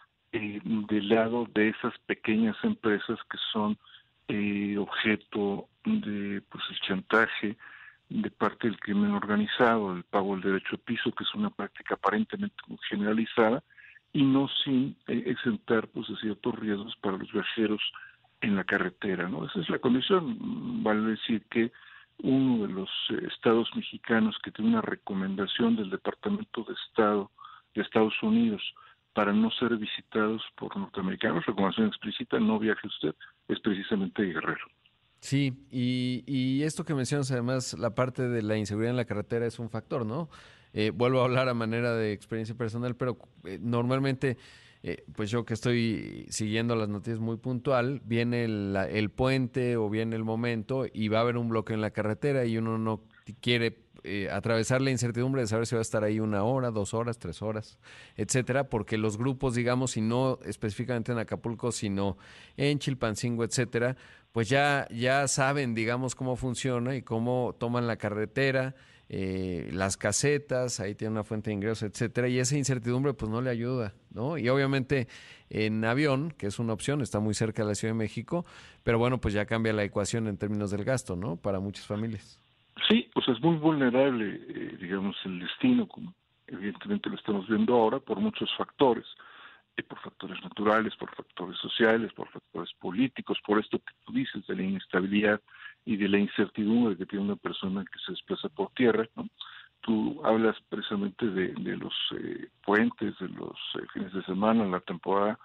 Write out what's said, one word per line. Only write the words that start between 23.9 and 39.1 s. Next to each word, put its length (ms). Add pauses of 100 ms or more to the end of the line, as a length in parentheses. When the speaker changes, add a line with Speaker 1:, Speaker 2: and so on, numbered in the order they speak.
Speaker 1:
que 80
tiene 200
una 120
recomendación 960
del 140
Departamento 720
de 100 (140)
Estado 420 (440)
de 80
Estados 400
Unidos 400 (520)
para 180
no 200
ser 240
visitados 640 (140)
por 200
norteamericanos, 680
recomendación 420
explícita, 520
no 180
viaje 280
usted, 280 (340)
es 120
precisamente 640
Guerrero. 420 (540)
Speaker 2:
Sí, 320 (180)
y, 560
y 360
esto 220
que 100
mencionas, 360
además, 480
la 160
parte 340
de 140
la 140
inseguridad 340
en 60
la 80
carretera 420